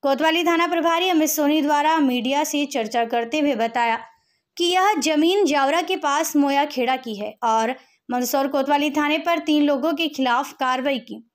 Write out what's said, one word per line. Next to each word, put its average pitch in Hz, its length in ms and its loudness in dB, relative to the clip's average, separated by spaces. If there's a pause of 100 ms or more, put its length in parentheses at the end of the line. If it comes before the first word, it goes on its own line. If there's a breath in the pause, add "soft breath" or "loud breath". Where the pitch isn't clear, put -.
कोतवाली 320 420 2
थाना 339 220 2
प्रभारी 339 420 0
अमित 311 220 2
सोनी 302 320 0
द्वारा 294 360 2
मीडिया 269 460 0
से 294 220 -2
चर्चा 233 380 -2
करते 233 360 -2
हुए 285 140 2
बताया 233 420 0 (600 soft breath)
कि 349 80 -2
यह 370 300 2
जमीन 320 500 2
जावरा 285 380 2
के 370 140 -4
पास 302 400 -2
मोया 277 280 2
खेड़ा 262 320 -2
की 240 180 -8
है 208 280 -10
और 226 320 0 (360 loud breath)
मंदसौर 247 380 0
कोतवाली 285 420 0
थाने 302 280 0
पर 339 200 0
तीन 302 240 2
लोगों 285 300 0
के 320 160 -2
खिलाफ 262 440 -2
कार्रवाई 262 460 -2
की। - 360 -16